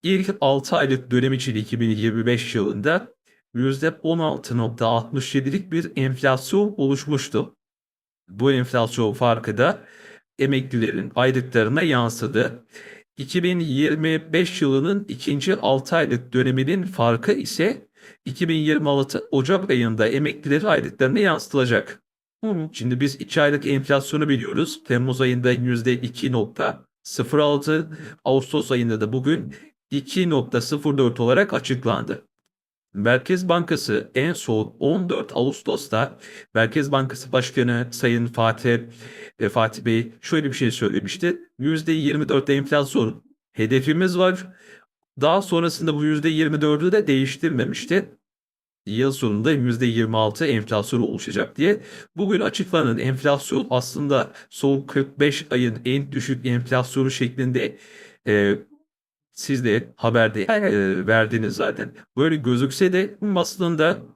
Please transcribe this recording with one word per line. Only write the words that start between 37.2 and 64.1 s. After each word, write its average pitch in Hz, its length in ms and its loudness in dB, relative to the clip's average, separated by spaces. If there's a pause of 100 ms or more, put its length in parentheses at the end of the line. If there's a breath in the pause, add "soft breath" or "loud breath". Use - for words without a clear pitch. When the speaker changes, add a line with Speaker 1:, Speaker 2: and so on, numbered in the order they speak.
Speaker 1:
Başkanı 123 600 0
Sayın 117 360 0
Fatih, 117 520 0 (600 loud breath)
e, 107 100 0
Fatih 113 360 -2
Bey 113 260 0 (100)
şöyle 156 260 -2
bir 131 60 -4
şey 120 180 0
söylemişti. 123 680 -2 (180)
"Yüzde 156 320 -2
yirmi 147 380 0
dört 139 200 2
enflasyon 139 760 0 (300)
hedefimiz 147 640 0
var." 185 300 0 (760 loud breath)
Daha 170 200 4
sonrasında 165 540 0
bu 147 80 -2
yüzde 151 260 0
yirmi 156 320 0
dördü 151 300 2
de 208 160 2
değiştirmemişti. 135 960 0 (800)
Yıl 120 260 0
sonunda 117 400 0
yüzde 123 340 0
yirmi 113 320 2
altı 110 280 0
enflasyon 110 560 0
oluşacak - 560 -4
diye. 208 240 2 (360 loud breath)
Bugün 196 220 0
açıklanan 151 580 0
enflasyon 131 720 -2
aslında 127 600 0 (180 loud breath)
son 139 320 0
kırk 139 380 -4
beş 143 320 0
ayın 120 340 0
en 139 260 -2
düşük 127 340 -4
enflasyonu 127 680 0
şeklinde, 127 640 -2 (500 loud breath)
e, 101 280 4 (760)
siz 127 340 -4
de 113 300 0
haberde, 110 540 2
Speaker 2:
Evet. 208 240 2
Speaker 1:
e, 98 340 2
verdiniz 110 480 2
zaten. - 360 -4 (260 loud breath)
Böyle 156 180 2
gözükse 135 580 0
de 196 240 -2 (180)
aslında 170 640 0 (180)